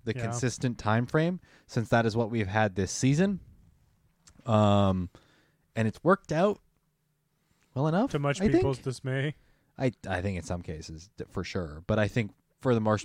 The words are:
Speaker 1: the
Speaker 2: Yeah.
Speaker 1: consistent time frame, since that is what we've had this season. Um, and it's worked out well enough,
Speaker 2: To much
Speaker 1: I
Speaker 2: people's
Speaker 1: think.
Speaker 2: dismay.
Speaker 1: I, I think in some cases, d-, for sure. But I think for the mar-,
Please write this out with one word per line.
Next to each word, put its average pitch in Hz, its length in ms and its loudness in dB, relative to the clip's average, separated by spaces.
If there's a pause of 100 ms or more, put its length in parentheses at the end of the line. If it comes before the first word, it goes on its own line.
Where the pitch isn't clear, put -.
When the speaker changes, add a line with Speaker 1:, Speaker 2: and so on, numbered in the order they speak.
Speaker 1:
the 110 120 -4
Speaker 2:
Yeah. 123 60 -8
Speaker 1:
consistent 120 560 -4
time 113 280 0
frame, 170 340 0 (260)
since 113 240 -4
that 117 160 4
is 107 100 0
what 117 140 -2
we've 113 180 -2
had 104 280 0
this 95 160 -2
season. 175 480 0 (1040)
Um, 101 640 4 (640)
and 113 140 0
it's - 160 -8
worked 175 280 2
out 185 280 0 (1120)
well 143 140 0
enough, 196 240 0
Speaker 2:
To 156 60 -2
much 143 220 -2
Speaker 1:
I 202 80 4
Speaker 2:
people's 180 300 2
Speaker 1:
think. - 60 -20
Speaker 2:
dismay. 135 500 -4 (440)
Speaker 1:
I, 127 140 0 (160)
I 90 140 -4
think 95 160 -2
in 82 60 -8
some 87 180 -6
cases, 80 560 -12
d-, 87 120 -10
for 92 140 -6
sure. 82 420 -8
But 107 120 0
I 104 100 2
think 104 220 -2 (320)
for 131 100 2
the 117 80 4
mar-, 107 240 2